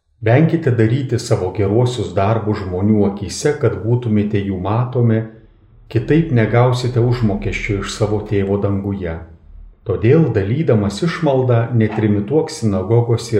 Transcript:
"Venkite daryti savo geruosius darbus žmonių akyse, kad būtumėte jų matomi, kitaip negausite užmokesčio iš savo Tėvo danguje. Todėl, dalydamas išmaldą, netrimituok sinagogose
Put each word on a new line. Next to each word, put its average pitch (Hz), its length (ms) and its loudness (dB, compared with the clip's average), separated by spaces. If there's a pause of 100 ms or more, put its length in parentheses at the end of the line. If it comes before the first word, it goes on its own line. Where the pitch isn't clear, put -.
(220)
"Venkite 147 480 2
daryti 117 480 2
savo 95 380 -2
geruosius 104 580 0
darbus 104 480 0
žmonių 95 380 0 (100)
akyse, 120 480 -4
kad 101 240 -2
būtumėte 107 560 0
jų 95 220 -4
matomi, 113 640 0 (640)
kitaip 151 420 0
negausite 120 720 2
užmokesčio 104 800 -2
iš - 160 -8
savo 104 260 -2
Tėvo 98 380 0
danguje. 98 580 -4 (640)
Todėl, 117 480 2
dalydamas 110 720 0
išmaldą, 127 720 0
netrimituok 107 760 0
sinagogose 113 880 0